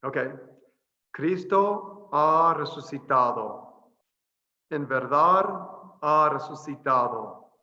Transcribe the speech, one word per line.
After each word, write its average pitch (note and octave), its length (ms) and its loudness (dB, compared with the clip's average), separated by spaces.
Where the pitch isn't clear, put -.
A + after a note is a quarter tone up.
Okay. C#3 280 -4
Cristo G3 1000 -2
ha D#3+ 460 4
resucitado. B2+ 1300 -2
En D3 180 -6
verdad D#3+ 580 4
ha D3+ 280 4
resucitado. B2+ 1200 -4